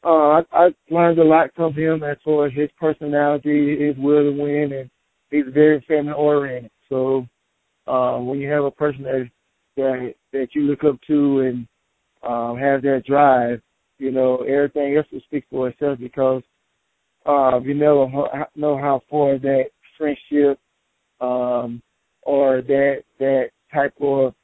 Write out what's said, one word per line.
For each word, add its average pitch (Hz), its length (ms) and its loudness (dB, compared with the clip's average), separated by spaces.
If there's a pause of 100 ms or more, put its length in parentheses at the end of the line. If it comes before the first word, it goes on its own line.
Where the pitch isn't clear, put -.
uh, - 20 0
I, 156 340 4 (120)
I 170 140 6 (220)
learned 170 300 2
a 165 40 6
lot 156 320 4
from 165 180 -2
him 160 300 -2
as 147 200 -6
far 151 220 2
as 135 80 -4
his 143 160 -2 (100)
personality, 147 1080 0
his 139 100 -4
will 147 260 2
to 143 180 -2
win, 147 300 -2
and 135 180 -12 (420)
he's 143 220 -2
very 151 320 4
family 147 280 -2
oriented. 143 580 -2 (160)
So, 131 380 -2 (640)
uh, 127 320 -2
when 131 200 -6
you 139 120 -8
have 147 120 0
a 139 80 -2
person 143 320 -4
that, 131 260 -4 (460)
that, 127 380 -4 (180)
that 135 220 -4
you 151 80 -2
look 143 240 -2
up 139 220 0
to 143 320 2
and, 123 280 -4 (560)
um, 120 340 -6
have 139 260 0
that 135 220 0
drive, 127 560 2 (360)
you 131 140 -6
know, 131 260 0
everything 139 580 -2
else 151 160 0
will 131 100 -14
speak 143 280 -8
for 131 180 -4
itself, 139 320 -4
because, 131 440 -2 (840)
uh, 135 380 2
you 135 100 -4
never 143 340 4
ho-, 143 380 -6 (100)
know 147 220 -2
how 139 320 -2
far 143 300 0
that 135 240 0 (340)
friendship, 147 640 0 (600)
um, 123 600 -4 (400)
or 139 400 2
that, 139 420 0 (140)
that 135 280 0 (280)
type 143 260 -2
of 139 440 0